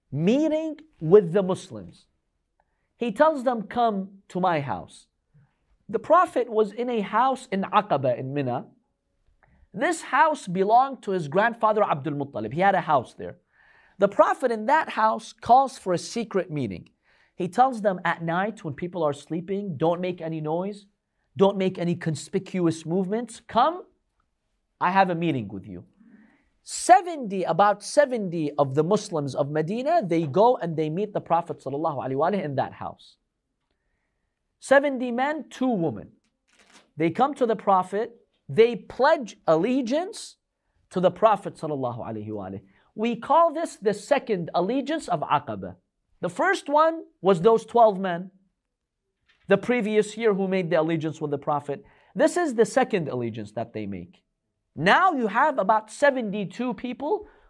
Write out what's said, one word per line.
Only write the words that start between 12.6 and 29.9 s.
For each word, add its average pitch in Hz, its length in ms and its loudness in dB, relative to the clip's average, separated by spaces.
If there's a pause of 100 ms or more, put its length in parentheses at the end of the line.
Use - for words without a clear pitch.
had 196 140 4
a 165 180 -2
house 123 200 0
there. 87 260 -12 (580)
The 202 100 4
Prophet 294 460 2
in 214 140 -4
that 285 240 2
house 220 420 -2
calls 254 440 4
for - 140 -4
a 170 60 2
secret 190 520 -4
meeting. 123 380 -6 (520)
He 175 80 -2
tells 240 360 2
them, 185 200 0
"At 170 200 -2
night 185 400 -4
when 147 100 -8
people 175 300 -6
are 147 100 0
sleeping, 180 640 -8
don't 170 240 0
make 180 200 -6
any 160 200 -8
noise. 180 460 -6 (480)
Don't 196 200 4
make 185 220 0
any 175 160 -2
conspicuous 170 880 -4
movements. 190 580 -4
Come, 320 420 0 (960)
I 170 80 0
have 190 220 4
a - 20 0
meeting 156 360 -2
with 98 180 -14
you." 87 180 -16 (800)
Seventy, 311 800 0
about 196 400 2
seventy 196 680 0
of 139 200 0
the 151 100 2
Muslims 165 520 -2
of 143 160 -2
Medina, 240 520 -2